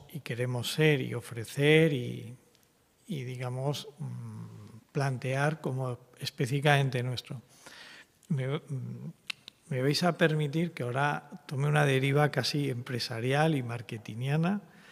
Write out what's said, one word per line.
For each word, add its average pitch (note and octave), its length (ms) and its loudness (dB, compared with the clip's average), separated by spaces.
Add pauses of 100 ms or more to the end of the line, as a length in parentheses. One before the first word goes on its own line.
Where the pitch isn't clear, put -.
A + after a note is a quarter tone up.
(140)
y D3+ 80 -8
queremos B2 500 -4
ser D3+ 300 4
y B2 120 -4
ofrecer C#3+ 800 4
y, A#2+ 460 -6 (680)
y, D3 160 -6
digamos, B2+ 680 -4 (100)
mm, A2+ 920 -12
plantear C#3 640 0
como C3 400 -4 (180)
específicamente C#3 840 2
nuestro. B2 380 -8 (880)
Me, C3 180 0
mm, C3 640 -6 (580)
me B2+ 120 0
vais C#3 220 2
a E3+ 140 2
permitir D#3 540 2
que C3+ 120 -6
ahora D3 600 -2
tome C#3 220 -2
una D3 180 4
deriva C#3 460 4
casi C#3 380 0
empresarial B2+ 880 0
y C3 80 0
marketingiana. A#2+ 1000 -2 (300)